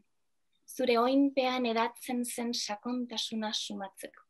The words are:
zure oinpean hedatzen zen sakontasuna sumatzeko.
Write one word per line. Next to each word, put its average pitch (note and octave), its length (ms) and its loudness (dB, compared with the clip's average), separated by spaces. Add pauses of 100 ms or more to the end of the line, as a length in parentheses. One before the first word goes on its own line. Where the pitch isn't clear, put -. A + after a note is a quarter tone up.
(680)
zure B3 300 2
oinpean B3+ 680 4
hedatzen A#3+ 580 0
zen A#3+ 300 -4
sakontasuna A3+ 1000 -4
sumatzeko. - 760 -8